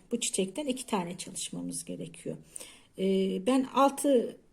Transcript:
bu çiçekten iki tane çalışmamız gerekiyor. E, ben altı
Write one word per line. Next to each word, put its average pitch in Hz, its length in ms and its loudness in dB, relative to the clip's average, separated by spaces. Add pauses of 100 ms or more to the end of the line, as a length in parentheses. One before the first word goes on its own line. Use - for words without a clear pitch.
(120)
bu 233 80 -2
çiçekten 202 460 -2
iki 254 200 -4
tane 180 320 -2
çalışmamız - 640 -8
gerekiyor. 160 520 -10 (600)
E, 190 80 0 (400)
ben 262 180 4
altı 269 720 4 (160)